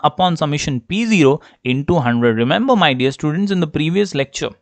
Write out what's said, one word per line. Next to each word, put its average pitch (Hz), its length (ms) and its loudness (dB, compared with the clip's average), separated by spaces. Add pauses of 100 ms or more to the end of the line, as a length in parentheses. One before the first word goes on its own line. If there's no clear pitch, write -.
upon 175 320 0
summation 143 440 -2
P 214 260 -4
zero 156 340 4 (240)
into 143 340 0
hundred. 120 380 2
Remember, 196 400 0
my 156 180 2
dear 131 160 0
students, 160 400 -4
in 190 100 0
the 165 60 0
previous 170 480 -2
lecture 139 360 -6 (100)